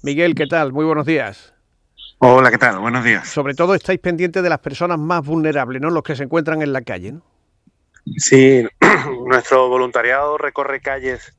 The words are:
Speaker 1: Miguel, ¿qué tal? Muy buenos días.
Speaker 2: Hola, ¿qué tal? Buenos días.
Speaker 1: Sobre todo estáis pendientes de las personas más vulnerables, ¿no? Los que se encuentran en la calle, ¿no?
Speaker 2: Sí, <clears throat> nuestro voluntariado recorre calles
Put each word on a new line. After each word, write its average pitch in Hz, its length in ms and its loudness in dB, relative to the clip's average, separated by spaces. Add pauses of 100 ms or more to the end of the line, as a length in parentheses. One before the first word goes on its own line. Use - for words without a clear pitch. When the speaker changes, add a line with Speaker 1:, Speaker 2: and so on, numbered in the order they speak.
Speaker 1:
Miguel, 156 320 0
¿qué 147 120 -2
tal? 147 260 -2
Muy 151 140 -2
buenos 151 200 -2
días. 127 460 -4 (680)
Speaker 2:
Hola, 127 300 6
¿qué 120 80 0
tal? 117 200 2
Buenos 117 260 -4
días. 110 240 0
Speaker 1:
Sobre 139 260 -4
todo 180 200 0
estáis 180 260 -4
pendientes 180 420 -2
de 175 60 -2
las 151 120 0
personas 165 380 -6
más 160 260 -4
vulnerables, 143 560 -4
¿no? 156 100 -2
Los 160 120 -2
que 147 140 -6
se 139 80 -8
encuentran 156 380 -2
en 143 100 -4
la 131 80 -4
calle, 101 320 -12
¿no? 165 100 -20 (920)
Speaker 2:
Sí, 131 500 6 (140)
<clears throat> 135 460 0
nuestro 127 420 2
voluntariado 127 720 -2
recorre 139 420 -6
calles 131 580 -8